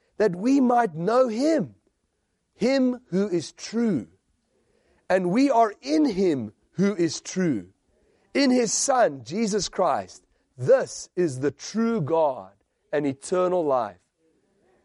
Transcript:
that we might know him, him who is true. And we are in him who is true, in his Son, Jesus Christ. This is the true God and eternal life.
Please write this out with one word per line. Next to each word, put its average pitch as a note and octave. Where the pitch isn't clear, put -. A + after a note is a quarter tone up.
that G3
we B3+
might A#3+
know A3+
him, A3+
him B3+
who G3
is F3
true. G3+
And F3+
we C4
are A3+
in D4+
him E3+
who G3+
is E3+
true, C3
in C4+
his B3
Son, F#3
Jesus G3
Christ. C3
This F3+
is D3+
the C#3
true A3+
God C3+
and D3
eternal F3+
life. A#2